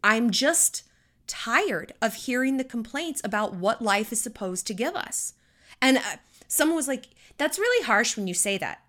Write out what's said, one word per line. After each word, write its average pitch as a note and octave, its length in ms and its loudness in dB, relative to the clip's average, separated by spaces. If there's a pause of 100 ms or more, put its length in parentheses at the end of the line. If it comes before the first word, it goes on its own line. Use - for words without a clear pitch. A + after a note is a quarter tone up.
I'm A3+ 280 4
just - 520 2 (440)
tired A#3 760 -2
of A3 120 0
hearing C4 440 0
the C4 60 0
complaints C4+ 600 -6
about G#3 320 -2
what G3 260 0
life G#3 300 2
is A3 100 -2
supposed F#3 460 -6
to G#3+ 60 -6
give B3 220 -4
us. - 380 -6 (480)
And, C4 160 6
uh, - 200 -4 (300)
someone D#4+ 280 2
was C#4 120 -2
like, C4 220 -6 (280)
"That's D4+ 220 -2
really A#4+ 260 2
harsh A3+ 320 2
when G3 100 -4
you F3 60 -4
say G3 240 0
that." C#3 320 -6